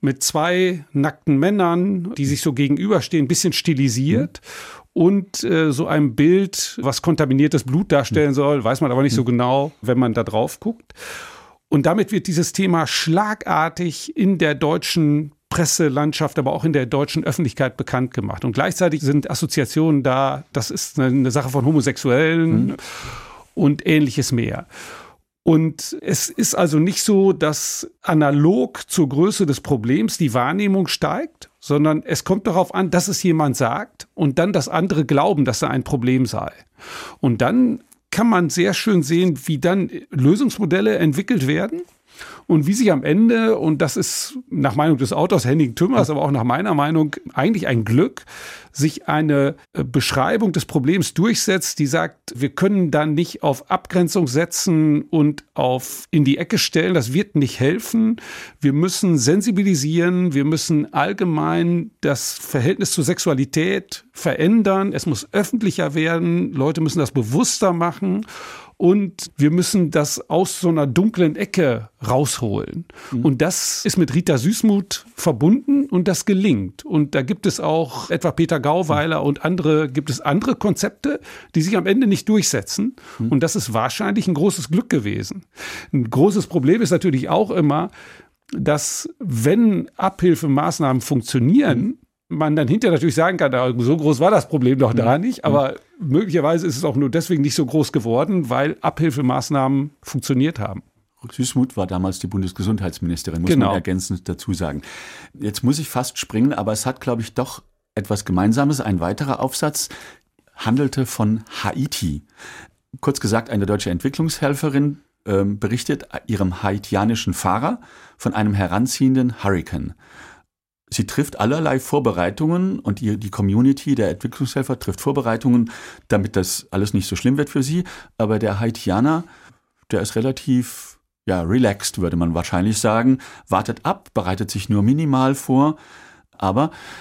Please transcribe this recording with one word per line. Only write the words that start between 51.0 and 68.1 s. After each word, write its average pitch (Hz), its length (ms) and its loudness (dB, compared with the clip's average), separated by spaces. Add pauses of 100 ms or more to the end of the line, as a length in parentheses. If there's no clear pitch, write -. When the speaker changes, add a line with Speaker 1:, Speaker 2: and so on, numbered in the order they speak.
Speaker 1:
durchsetzt, 190 640 0
die 147 80 2
sagt, 165 480 -4
wir 127 140 -2
können 185 420 0
dann 151 220 2
nicht 165 300 -2
auf 139 280 -2
Abgrenzung 180 560 0
setzen 156 760 2
und 151 500 0
auf 127 580 -2
in 151 140 4
die 139 120 2
Ecke 190 200 -2
stellen, 175 360 0
das 127 200 0
wird 196 220 -2
nicht 143 240 0
helfen. 220 580 0 (420)
Wir 139 140 2
müssen 175 440 2
sensibilisieren, 175 1160 2
wir 139 120 0
müssen 151 480 0
allgemein 170 1000 0 (100)
das 143 320 -2
Verhältnis 151 580 -2
zur 165 120 0
Sexualität 156 1080 -2
verändern, 196 800 2
es - 120 -6
muss 139 260 -4
öffentlicher 202 640 -2
werden, 170 600 0
Leute 151 280 0
müssen 160 180 0
das 139 120 0
bewusster 147 600 0
machen. 180 520 -2 (520)